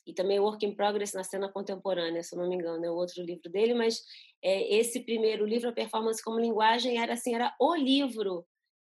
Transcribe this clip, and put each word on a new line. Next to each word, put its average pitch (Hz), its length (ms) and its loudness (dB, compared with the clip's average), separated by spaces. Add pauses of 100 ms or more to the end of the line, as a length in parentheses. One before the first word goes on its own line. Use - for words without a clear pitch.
e 170 80 -14
também 196 260 2
Work 214 260 0
in 202 100 -2
Progress 208 400 0
na 190 80 -6
Cena 196 280 -6
Contemporânea, 185 720 -4
se 175 120 -12
eu 175 40 -6
não 180 80 -2
me 180 80 0
engano, 170 300 -4
é 170 40 -2
o 170 60 -2
outro 175 280 -4
livro 175 260 -10
dele, 214 240 2
mas, 226 280 0 (420)
é, 190 340 2
esse 226 260 2
primeiro 220 420 2
livro, 233 240 0
A 233 40 -4
Performance 226 500 -2
como 226 160 -2
Linguagem, 233 600 4
era 233 140 0
assim, 240 200 -2
era 240 260 0
o 311 160 4
livro 240 680 0 (380)